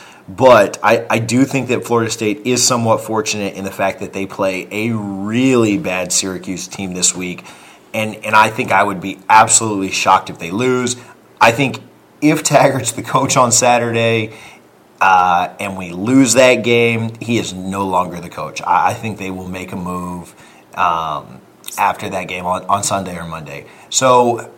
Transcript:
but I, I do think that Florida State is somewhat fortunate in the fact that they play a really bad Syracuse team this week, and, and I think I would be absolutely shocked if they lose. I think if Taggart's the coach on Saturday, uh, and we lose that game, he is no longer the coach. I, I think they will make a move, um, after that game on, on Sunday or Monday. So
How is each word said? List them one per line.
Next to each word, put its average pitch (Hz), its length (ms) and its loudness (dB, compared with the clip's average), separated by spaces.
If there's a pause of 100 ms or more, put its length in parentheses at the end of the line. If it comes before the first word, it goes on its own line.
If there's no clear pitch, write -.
(280)
but 107 540 6
I, 113 260 2
I 117 120 0
do 117 240 2
think 131 240 -2
that 113 180 -2
Florida 113 240 0
State 107 380 -4
is 120 180 2
somewhat 113 340 2
fortunate 107 540 -4
in 95 100 -10
the 95 60 -8
fact 95 300 -4
that 98 120 -10
they 98 140 -6
play 95 460 -4
a 110 180 -4
really 107 880 2
bad 90 340 -4
Syracuse 92 540 -4
team 92 280 -10
this 90 200 0
week, 90 300 -10 (500)
and, 107 300 -4
and 107 100 -2
I 110 160 6
think 113 220 -4
I 98 100 4
would 98 180 -2
be 95 280 -8
absolutely 104 640 4
shocked 92 380 2
if - 100 -14
they 85 100 -8
lose. 123 460 0 (440)
I 113 120 6
think 123 260 -2 (420)
if 151 220 2
Taggart's 135 480 2
the - 140 -6
coach 131 320 0
on 123 160 4
Saturday, 117 800 2 (680)
uh, 90 600 4
and 98 180 -8
we 87 140 -10
lose 117 420 4
that 127 300 4
game, 117 560 2
he 113 180 -2
is 92 160 -6
no 95 320 -6
longer 90 320 -2
the 87 100 -12
coach. 78 320 -10
I, - 300 2
I - 40 -4
think - 240 -8
they 95 120 -8
will 92 160 -10
make 92 240 -10
a 95 60 -10
move, 90 580 -8 (420)
um, 80 640 -4 (380)
after 101 300 -2
that 95 180 -6
game 90 200 -8
on, 92 180 -4
on 101 180 -2
Sunday 92 340 -4
or 85 80 -10
Monday. 73 420 -12 (240)
So 123 680 2